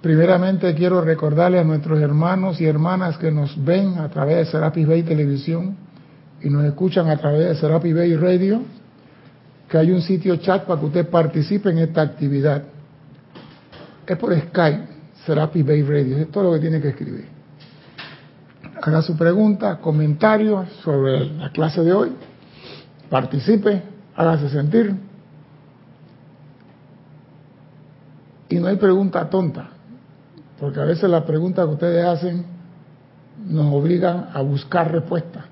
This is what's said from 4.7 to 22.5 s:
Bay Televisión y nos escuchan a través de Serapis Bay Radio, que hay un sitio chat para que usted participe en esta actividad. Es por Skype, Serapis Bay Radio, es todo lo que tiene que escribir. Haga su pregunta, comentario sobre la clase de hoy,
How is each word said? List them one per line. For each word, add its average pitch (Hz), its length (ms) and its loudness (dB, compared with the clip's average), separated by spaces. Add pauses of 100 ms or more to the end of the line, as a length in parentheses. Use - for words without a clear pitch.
Bay 165 160 4
Televisión 165 760 -2 (640)
y - 80 -4
nos 147 160 2
escuchan 160 460 0
a 151 60 2
través 151 320 2
de 165 80 0
Serapis 160 400 2
Bay 170 180 2
Radio, 185 480 2 (1040)
que - 80 0
hay 160 140 4
un 185 100 2
sitio 175 360 0
chat 190 300 0
para 175 120 -2
que 151 80 -4
usted 160 240 -2
participe 170 600 0
en 165 80 0
esta 160 240 0
actividad. 143 600 0 (1400)
Es 180 100 -4
por 180 220 0
Skype, 156 480 0 (400)
Serapis 156 400 0
Bay 147 160 4
Radio, 139 340 0
es 151 140 -2
todo 202 140 -2
lo 175 100 4
que 156 60 0
tiene 160 200 0
que 143 100 -2
escribir. - 360 -10 (1500)
Haga 156 220 2
su 160 140 -2
pregunta, 196 600 2
comentario 190 840 2 (200)
sobre 135 420 0
la - 240 -8
clase 160 320 -2
de 170 100 4
hoy, 214 200 2 (1000)